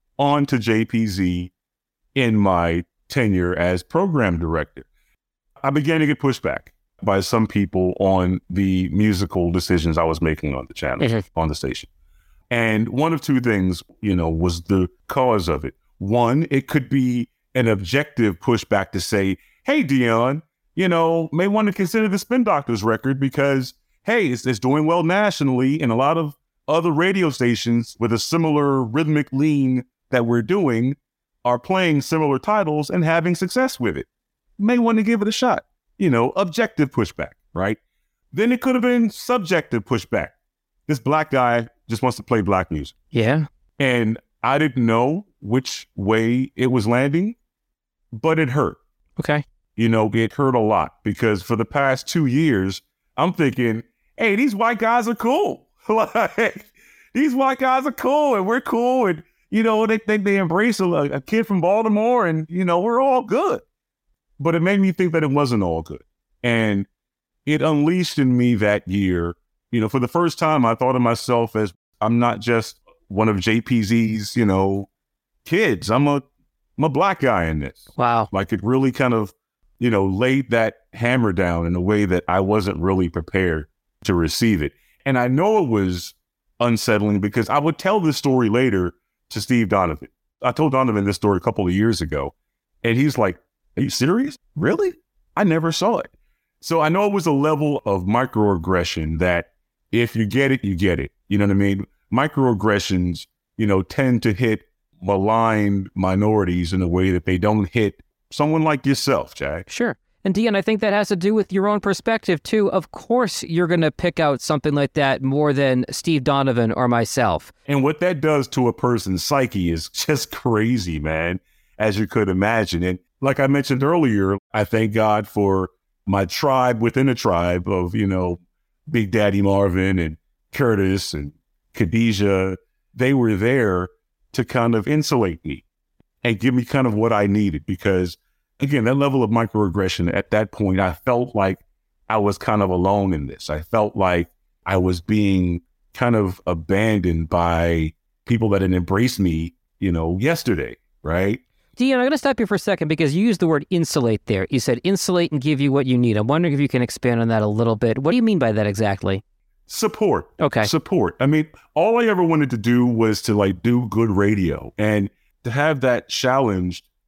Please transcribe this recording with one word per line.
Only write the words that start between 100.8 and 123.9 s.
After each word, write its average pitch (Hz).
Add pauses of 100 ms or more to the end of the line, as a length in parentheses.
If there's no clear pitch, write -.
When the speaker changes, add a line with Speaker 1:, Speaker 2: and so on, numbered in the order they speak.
Speaker 1:
it. 69 (180)
You 104
know 101
what 101
I -
mean? 98 (260)
Microaggressions, 104 (300)
you 107
know, 95
tend 127
to 110
hit 110 (380)
maligned 101
minorities 92
in 92
a 90
way 92
that 90
they 92
don't 104
hit 107 (300)
someone 156
like 151
yourself, 135
Jack. 76
Speaker 2:
Sure. - (260)
And 190
Dion, 214
I 196
think 214
that 214
has 208
to 202
do 190
with 196
your 196
own 208
perspective, 196
too. 208
Of 180
course, -
you're 165
gonna 160
pick -
out 143
something 151
like 143
that 135
more 143
than 131
Steve 147
Donovan 131
or 123
myself. 117 (140)
Speaker 1:
And 139
what 151
that 175
does 147
to 123
a 110
person's 101
psyche 107
is 80
just -
crazy, 107
man, 80 (380)
as 104
you 107
could 107
imagine. 95
And 92 (220)
like 135
I 135
mentioned 135
earlier, 110 (160)